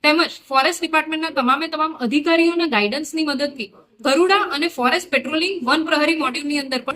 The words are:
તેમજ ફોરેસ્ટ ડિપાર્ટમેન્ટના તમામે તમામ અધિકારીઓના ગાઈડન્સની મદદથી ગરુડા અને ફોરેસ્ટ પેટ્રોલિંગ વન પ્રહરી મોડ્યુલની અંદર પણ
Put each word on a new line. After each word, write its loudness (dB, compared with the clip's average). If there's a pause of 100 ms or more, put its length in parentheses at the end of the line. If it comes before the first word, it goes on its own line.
તેમજ 4 (200)
ફોરેસ્ટ 2
ડિપાર્ટમેન્ટના -2
તમામે 0
તમામ -2
અધિકારીઓના 2
ગાઈડન્સની -2
મદદથી -4 (280)
ગરુડા 4
અને -2
ફોરેસ્ટ 0
પેટ્રોલિંગ -2
વન 2
પ્રહરી 2
મોડ્યુલની -4
અંદર -4
પણ -6